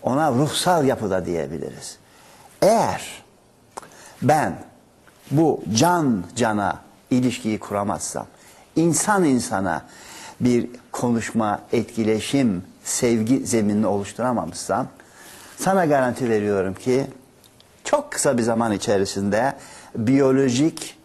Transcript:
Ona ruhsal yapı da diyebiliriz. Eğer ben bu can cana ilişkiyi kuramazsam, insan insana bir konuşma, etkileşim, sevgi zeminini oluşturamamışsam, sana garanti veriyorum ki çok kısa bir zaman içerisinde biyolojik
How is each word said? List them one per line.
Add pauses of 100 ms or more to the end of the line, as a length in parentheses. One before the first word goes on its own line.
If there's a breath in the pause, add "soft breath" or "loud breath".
Ona
ruhsal
yapı
da
diyebiliriz. (640 loud breath)
Eğer (1000 loud breath)
ben (760)
bu (120)
can (120)
cana (320)
ilişkiyi
kuramazsam, (500 loud breath)
insan
insana (580 loud breath)
bir (240)
konuşma, (120)
etkileşim, (220)
sevgi
zeminini
oluşturamamışsam, (680 loud breath)
sana
garanti
veriyorum
ki (800)
çok
kısa
bir
zaman
içerisinde (420 loud breath)
biyolojik